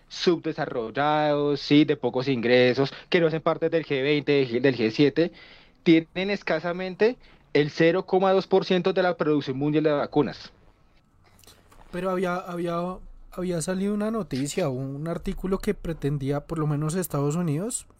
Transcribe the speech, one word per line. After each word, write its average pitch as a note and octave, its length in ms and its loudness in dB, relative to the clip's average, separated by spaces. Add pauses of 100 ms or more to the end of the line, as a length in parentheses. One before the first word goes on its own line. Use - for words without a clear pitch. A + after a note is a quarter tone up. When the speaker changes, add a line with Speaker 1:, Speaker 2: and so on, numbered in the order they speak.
Speaker 1:
subdesarrollados, D3 1500 -2
sí, D3 240 6
de D3 120 2
pocos B2 320 -2
ingresos, B2 680 2 (160)
que F#3 100 4
no E3 60 4
hacen D#3 160 -4
parte D#3+ 260 0
del D#3 160 -2
G C#3 180 -2
veinte, D3 300 0
del C#3 160 2
G-, A#2 140 -2
del C3+ 140 4
G A2 160 2
siete, D3+ 400 2 (500)
tienen E3+ 480 2
escasamente F#3 880 -2 (340)
el D3 180 2
cero E3+ 360 2
coma F#3+ 260 4
dos F#3+ 140 2
por F#3+ 180 2
ciento F#3 300 0
de F#3 80 2
la F3+ 140 0
producción D3 420 0
mundial D3+ 260 0
de D#3 80 2
vacunas. C3+ 600 -2 (1400)
Speaker 2:
Pero F3+ 200 -4
había, F3+ 260 -2
había, F3 640 -4 (340)
había F3+ 300 -4
salido F#3+ 320 -2
una G#3 160 -2
noticia, D#3 580 -2
un C3+ 400 -6
artículo F#3 500 -4
que - 160 -2
pretendía, C#3+ 720 -4
por E3 120 -6
lo D#3 80 0
menos D3+ 280 -2
Estados D3 420 -2
Unidos, F3 500 -4 (140)